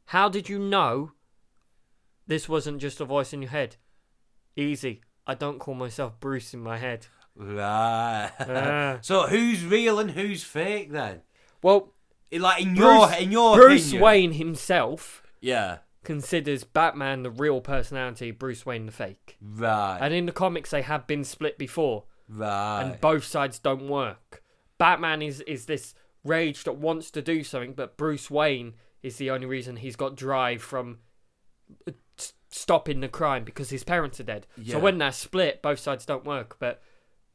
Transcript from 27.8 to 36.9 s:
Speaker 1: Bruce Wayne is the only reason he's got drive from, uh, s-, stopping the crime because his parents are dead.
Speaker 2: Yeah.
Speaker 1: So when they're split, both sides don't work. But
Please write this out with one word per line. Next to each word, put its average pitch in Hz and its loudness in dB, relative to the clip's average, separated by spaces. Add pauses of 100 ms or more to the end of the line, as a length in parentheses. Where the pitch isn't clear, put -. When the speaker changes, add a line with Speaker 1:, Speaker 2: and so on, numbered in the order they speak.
Speaker 1:
Bruce 147 -4
Wayne 139 0 (260)
is 120 -12
the 131 -4
only 131 -6
reason 127 -8
he's 117 -12
got 135 -6
drive 131 -2
from, 120 -10 (880)
uh, - -8 (280)
s-, - -12 (160)
stopping 151 -2
the 131 -6
crime 135 -2
because 123 -12
his 131 -8
parents 165 -4
are 127 -14
dead. 104 -10 (100)
Speaker 2:
Yeah. 117 -10
Speaker 1:
So 147 -4
when 185 2
they're 139 0
split, 175 -2
both 147 -2
sides 135 -6
don't 131 -6
work. 131 -8
But 120 -6 (540)